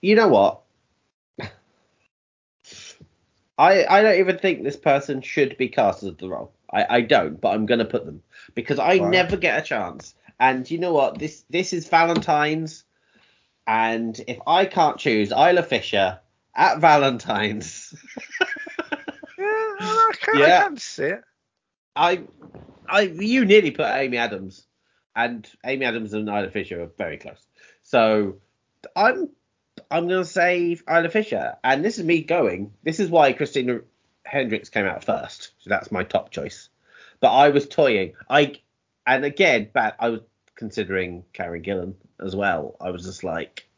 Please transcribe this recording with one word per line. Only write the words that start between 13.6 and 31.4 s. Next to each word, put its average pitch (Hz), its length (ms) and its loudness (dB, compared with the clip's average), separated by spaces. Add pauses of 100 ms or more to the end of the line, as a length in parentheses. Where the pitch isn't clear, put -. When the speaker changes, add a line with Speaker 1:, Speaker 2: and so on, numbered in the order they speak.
Speaker 1:
and 113 600 -2
if 123 200 -10
I 180 200 2
can't 165 320 0
choose 107 320 0
Isla 170 320 4
Fisher 98 560 -2 (380)
at 147 240 2
Valentine's, 113 1120 0 (460)
<laughs> - 0 - (1000)
Speaker 2:
Yeah, 392 80 -6
I 427 720 0
can, - 180 0
Speaker 1:
Yeah. 339 220 6
Speaker 2:
I 403 40 2
can 320 120 -6
see - 280 -10
it. 185 180 -6 (720)
Speaker 1:
I, 175 260 0 (680)
I, 202 140 2
you 208 420 0
nearly 196 260 6
put 147 160 -4
Amy 127 300 -2
Adams, 101 500 -6 (480)
and 120 340 -4 (160)
Amy 135 220 -4
Adams 110 260 -6
and 107 160 -4
Isla 101 220 -4
Fisher 90 320 -8
are 85 160 -12
very 82 200 -8
close. - 280 -20 (380)
So 107 540 2 (580)
I'm, 262 320 0 (640)
I'm 170 160 -2
gonna 185 160 -2
say 175 480 0 (180)
Isla 170 200 2
Fisher, 101 520 -4